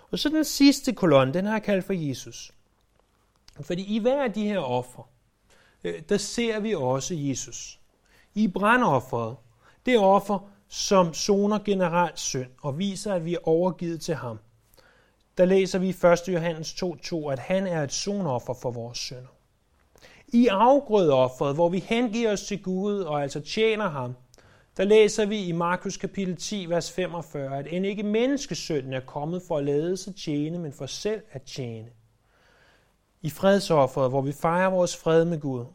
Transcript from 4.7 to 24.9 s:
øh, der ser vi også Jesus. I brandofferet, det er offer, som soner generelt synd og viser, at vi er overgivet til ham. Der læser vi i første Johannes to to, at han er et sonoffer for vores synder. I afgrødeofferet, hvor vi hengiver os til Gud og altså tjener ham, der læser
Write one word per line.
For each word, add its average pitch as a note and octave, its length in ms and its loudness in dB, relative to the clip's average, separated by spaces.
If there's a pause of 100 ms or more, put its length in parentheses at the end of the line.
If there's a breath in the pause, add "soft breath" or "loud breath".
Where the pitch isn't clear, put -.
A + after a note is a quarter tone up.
øh, E3+ 240 -6
der G3+ 80 2
ser A3 440 -2
vi G#3+ 140 -2
også C3+ 400 -2
Jesus. - 680 -8 (540 soft breath)
I G#3+ 140 2
brandofferet, F3 880 2 (500 soft breath)
det B3+ 80 2
er A3 60 6
offer, G3 480 2 (200 loud breath)
som F3+ 460 2
soner G3+ 440 0
generelt F3 600 0
synd B2+ 320 -6 (120)
og C#3+ 160 -4
viser, G3 360 -4
at E3 100 -2
vi E3+ 100 -2
er D#3+ 140 -4
overgivet E3 520 0
til E3 140 -4
ham. A#2 240 -10 (1000 soft breath)
Der F3+ 60 8
læser F#3+ 340 4
vi F#3 100 0
i F3 40 0
første F3 400 4
Johannes D#3+ 420 -4
to F3+ 220 -6
to, D3+ 320 -6
at C#3 100 -4
han F#3+ 280 -2
er E3 160 -2
et C3+ 100 -4
sonoffer D#3+ 640 -4
for B2+ 160 -6
vores A#2+ 280 -10
synder. B2+ 300 -12 (1000 loud breath)
I A#3+ 180 6
afgrødeofferet, F#3+ 1080 4
hvor E3+ 140 4
vi F#3 100 0
hengiver A3+ 540 0
os F#3+ 100 -4
til G3 200 -8
Gud G3 380 -2
og D3+ 220 -2
altså C#3+ 180 -6
tjener G#3+ 480 0
ham, B2+ 260 -6 (600 soft breath)
der F#3+ 80 0
læser G#3+ 420 6